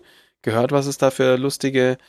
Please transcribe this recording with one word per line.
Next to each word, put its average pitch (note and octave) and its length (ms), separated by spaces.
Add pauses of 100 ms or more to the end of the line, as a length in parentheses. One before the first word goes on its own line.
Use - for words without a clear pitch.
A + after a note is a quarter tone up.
(420)
gehört, A#2+ 300
was C#3 120
es C#3 140
da C3+ 120
für C3 260
lustige, C3 600 (120)